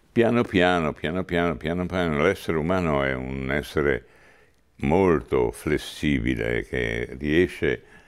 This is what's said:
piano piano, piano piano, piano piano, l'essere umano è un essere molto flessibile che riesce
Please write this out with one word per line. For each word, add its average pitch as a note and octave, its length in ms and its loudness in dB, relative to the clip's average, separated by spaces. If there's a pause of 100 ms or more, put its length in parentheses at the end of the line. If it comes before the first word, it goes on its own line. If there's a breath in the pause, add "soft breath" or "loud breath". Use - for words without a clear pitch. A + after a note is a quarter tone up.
(120)
piano A#2 300 4
piano, F2 500 2
piano E2+ 300 -4
piano, F2 340 0
piano F2 300 -4
piano, E2 340 -2
l'essere F2 380 0
umano D#2+ 460 0
è C2+ 100 -2
un C2 380 -6
essere C#2+ 540 0 (760 soft breath)
molto C#2+ 720 2
flessibile A#1+ 1120 -2
che A#1 520 -6
riesce D2+ 640 0 (260 soft breath)